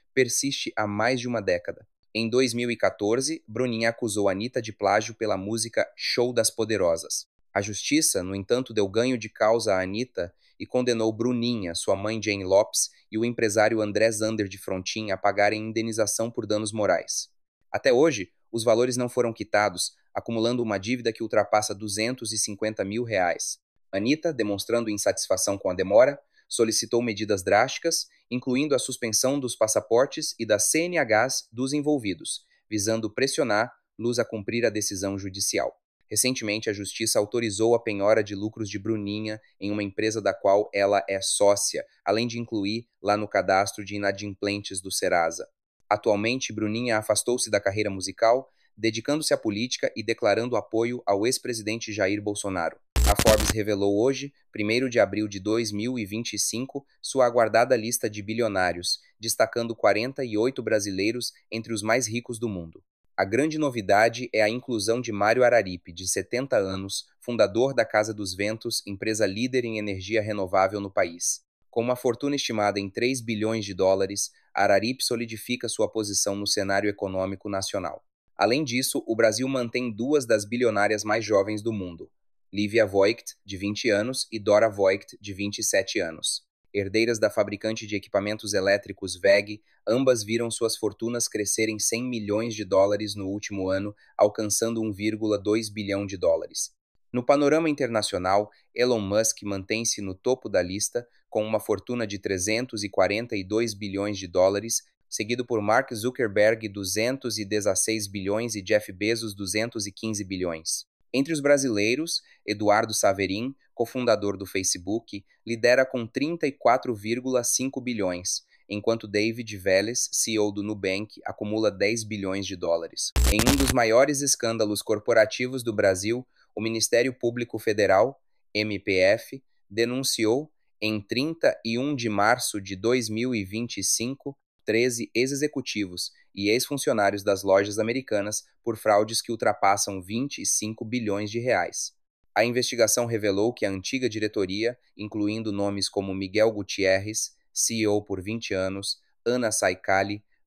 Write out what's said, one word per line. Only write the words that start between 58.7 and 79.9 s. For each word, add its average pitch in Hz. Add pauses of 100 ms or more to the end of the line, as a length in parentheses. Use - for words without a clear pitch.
destacando 117
quarenta 113
e 107
oito 127
brasileiros 107 (180)
entre 113
os 107
mais 117
ricos 117
do 113
mundo. 85 (320)
A 95
grande 139
novidade 117
é 110
a 107
inclusão 113
de 117
Mário 110
Araripe, 95
de 92
setenta 120
anos, 95 (160)
fundador 113
da 120
Casa 107
dos 98
Ventos, 110
empresa 104
líder 120
em 113
energia 104
renovável 101
no 98
país. 87 (280)
Com 117
uma 123
fortuna 135
estimada 104
em 98
três 120
bilhões 110
de 95
dólares, 95 (220)
Araripe 101
solidifica 117
sua 110
posição 101
no 101
cenário 101
econômico 95
nacional. 95 (320)
Além 127
disso, 131
o 113
Brasil 113
mantém 123
duas 123